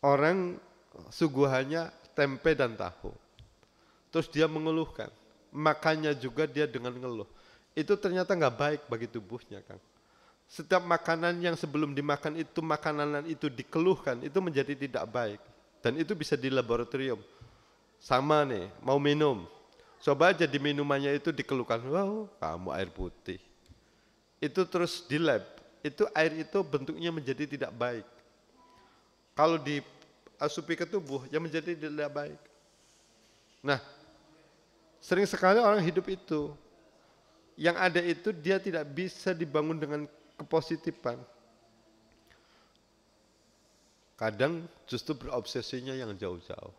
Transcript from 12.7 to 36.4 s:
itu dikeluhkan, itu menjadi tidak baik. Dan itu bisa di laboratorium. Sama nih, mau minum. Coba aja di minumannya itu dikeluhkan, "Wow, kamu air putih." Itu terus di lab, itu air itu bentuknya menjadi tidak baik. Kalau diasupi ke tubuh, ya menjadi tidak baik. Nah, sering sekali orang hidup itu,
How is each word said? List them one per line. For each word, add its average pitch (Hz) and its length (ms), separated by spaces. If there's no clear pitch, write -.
itu 151 240
dikeluhkan, 139 720
itu 151 160
menjadi 143 320
tidak 131 320
baik. 110 360
Dan 131 220
itu 170 160
bisa 151 160
di 131 160
laboratorium. 120 720
Sama 147 400
nih, 113 240
mau 135 160
minum. 143 480
Coba 147 320
aja 165 160
di 139 80
minumannya 143 560
itu 143 160
dikeluhkan, 123 560
"Wow, 196 400
kamu 85 320
air 90 160
putih." 87 480
Itu 156 240
terus 175 400
di 151 160
lab, 127 240
itu 151 320
air 160 240
itu 156 240
bentuknya 156 480
menjadi 139 320
tidak 139 300
baik. 120 320
Kalau 160 240
diasupi - 1120
ke 165 160
tubuh, 139 400
ya 147 80
menjadi 160 400
tidak 151 320
baik. 147 320
Nah, 135 160
sering 190 320
sekali 196 320
orang 208 220
hidup 180 260
itu, 151 460